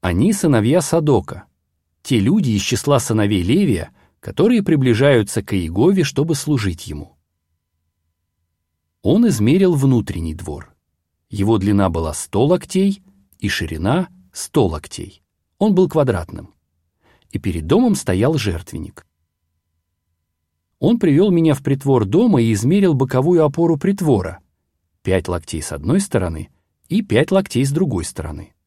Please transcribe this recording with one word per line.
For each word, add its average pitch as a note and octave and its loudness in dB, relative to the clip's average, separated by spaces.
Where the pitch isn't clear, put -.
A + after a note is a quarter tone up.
Они A2 0
сыновья C#3+ 2
Садока, D3 -2
те A#2+ 0
люди C#3+ 0
из G2+ 0
числа B2+ 0
сыновей G#2 0
Левия, B2 0
которые A3 0
приближаются B2+ 2
к - -8
Иегове, G#2+ 0
чтобы D3 -2
служить G#2+ -4
ему". - -14
Он G#3+ 2
измерил E3 2
внутренний G#2+ 0
двор. - -14
Его G#2 0
длина G2 2
была D#2+ -4
сто - -2
локтей F#3+ 0
и G2+ -4
ширина F#2 -2
сто - 0
локтей. - -10
Он G#3 2
был F3+ 2
квадратным. G#2 -4
И - -8
перед E2 -6
домом G#3 2
стоял G#2+ 0
жертвенник. E2+ -8
Он A3+ 2
привёл F3+ 2
меня E3 2
в C#3 -8
притвор C#3 0
дома D#3 2
и A2+ 2
измерил D#3 2
боковую C3+ 2
опору E3 0
притвора: C#3+ 0
пять F#2 -2
локтей E2+ -6
с - -10
одной F2 0
стороны F2 -4
и G#3 -2
пять B2 0
локтей F#3+ 0
с C#3 -2
другой C#3 -2
стороны. D#2+ -12